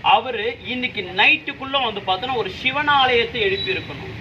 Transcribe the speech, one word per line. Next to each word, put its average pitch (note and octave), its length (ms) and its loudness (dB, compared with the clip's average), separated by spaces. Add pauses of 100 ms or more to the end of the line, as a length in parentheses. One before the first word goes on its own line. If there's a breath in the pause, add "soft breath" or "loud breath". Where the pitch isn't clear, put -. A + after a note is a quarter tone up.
(120)
அவரு A3 320 2 (280)
இன்னைக்கு B3 280 -4 (160)
நைட்டுக்குள்ள C#4 720 2
வந்து G3+ 220 -4
பார்த்தோன்னா B3 320 -2
ஒரு G3 80 -4 (100)
சிவனாலயத்தை B3+ 880 2
எழுப்பி F#3+ 260 0
இருக்கணும் E3 480 -8